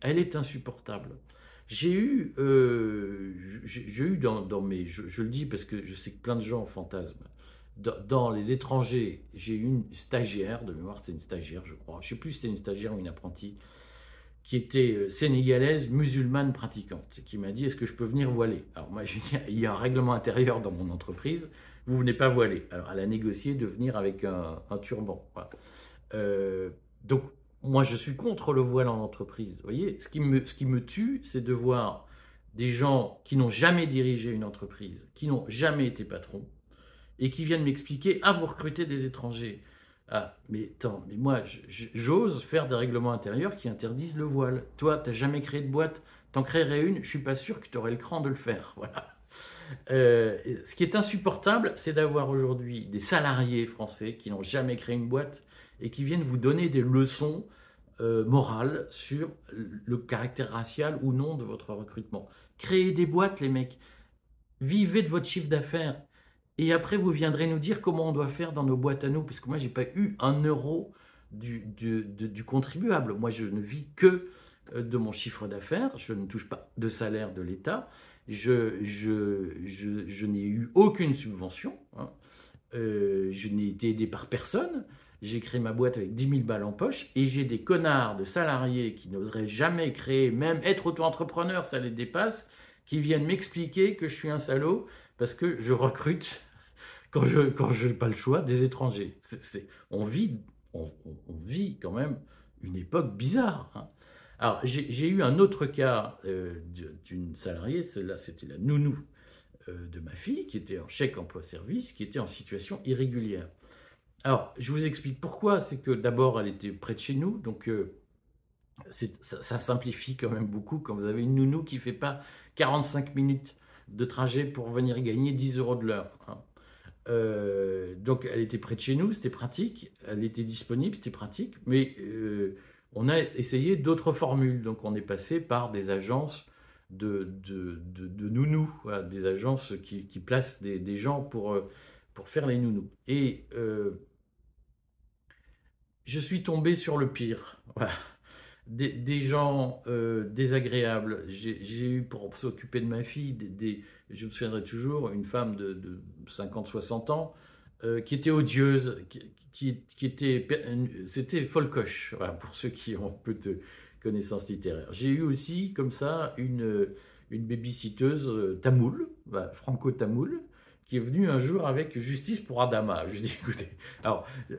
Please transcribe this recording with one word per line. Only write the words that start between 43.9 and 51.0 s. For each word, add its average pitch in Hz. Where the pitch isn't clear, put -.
le 151
voile. 131
Toi, 151
t'as 127
jamais 139
créé 143
de 135
boîte, 156
t'en 135
créerais 147
une, 185
je -
suis 143
pas 135
sûr 208
que -
t'aurais 117
le 120
cran 165
de 139
le 131
faire, 117
<laughs> -
voilà. -
Euh, 117
et 123
ce -
qui -
est 175
insupportable, 208